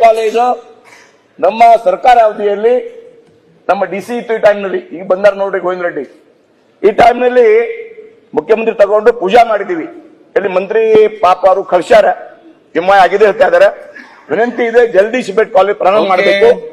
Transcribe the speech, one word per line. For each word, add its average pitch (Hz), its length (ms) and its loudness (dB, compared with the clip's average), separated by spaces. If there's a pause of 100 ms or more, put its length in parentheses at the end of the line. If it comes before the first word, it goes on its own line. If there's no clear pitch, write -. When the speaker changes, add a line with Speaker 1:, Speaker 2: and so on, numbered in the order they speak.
Speaker 1:
ಕಾಲೇಜು 226 420 0 (1000)
ನಮ್ಮ 220 180 2 (240)
ಸರ್ಕಾರ 185 300 2 (100)
ಅವಧಿಯಲ್ಲಿ 208 480 -2 (920)
ನಮ್ಮ 196 140 -2 (100)
ಡಿ 196 140 -8
ಸಿ 240 140 -8
ಇತ್ತು 226 160 -8
ಈ 214 80 -6
ಟೈಮ್ನಲ್ಲಿ, 196 360 -2 (140)
ಈಗ 175 160 -14
ಬಂದಾರ 196 300 0
ನೋಡ್ರಿ 196 240 -6
ಗೋವಿಂದ 180 220 -6
ರೆಡ್ಡಿ, 151 180 -8 (840)
ಈ 214 40 2 (100)
ಟೈಮ್ನಲ್ಲಿ 247 460 2 (920)
ಮುಖ್ಯಮಂತ್ರಿ 220 440 -2
ತಗೊಂಡು 208 280 2 (100)
ಪೂಜಾ 208 300 4
ಮಾಡಿದ್ದೀವಿ. 180 360 -6 (500)
ಇಲ್ಲಿ 190 200 -4
ಮಂತ್ರಿ 208 260 -2 (420)
ಪಾಪ 180 160 2 (100)
ಅವರು 190 120 0 (100)
ಕಳ್ಸ್ಯಾರ, 185 340 4 (720)
ಎಂ 180 60 -4 (100)
ಐ - 80 4
ಆಗಿದೆ 190 240 0
ಹೇಳ್ತಾ 196 220 0
ಇದಾರೆ. 587 180 4 (640)
ವಿನಂತಿ 233 400 -4
ಇದೆ, 240 120 2 (140)
ಜಲ್ದಿ 220 320 0
ಸಿಪೇಟ್ 196 280 -2
ಕಾಲೇಜ್ 196 260 0
ಪ್ರಾರಂಭ 202 220 2
Speaker 2:
ಓಕೆ. 190 80 -2
Speaker 1:
ಮಾಡಬೇಕು. 202 380 2 (220)